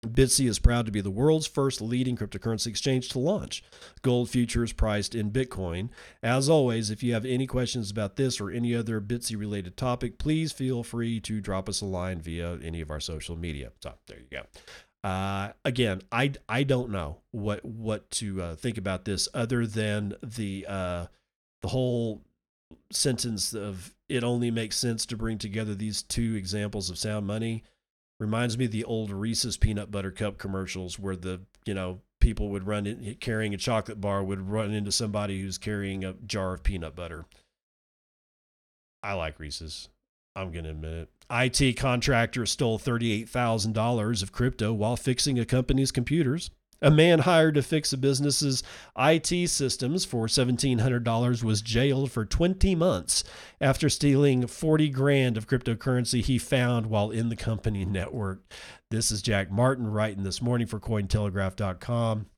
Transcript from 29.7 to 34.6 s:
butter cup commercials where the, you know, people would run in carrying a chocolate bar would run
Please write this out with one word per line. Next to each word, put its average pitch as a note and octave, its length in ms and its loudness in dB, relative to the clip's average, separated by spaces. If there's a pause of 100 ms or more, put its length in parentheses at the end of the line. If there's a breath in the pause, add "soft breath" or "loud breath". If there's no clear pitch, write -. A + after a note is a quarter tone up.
butter G2 220 -4
cup G#2 260 -4
commercials F#2+ 600 -6
where F#2+ 160 -4
the, F2+ 240 -8 (260)
you G#2+ 80 -2
know, F#2 280 -4 (180)
people G#2+ 300 4
would G2 180 -4
run G#2 180 0
in G#2 360 -6
carrying A2 320 -2
a G2 40 -4
chocolate G#2+ 440 -2
bar G2 200 0
would F#2+ 280 -4
run G#2+ 240 0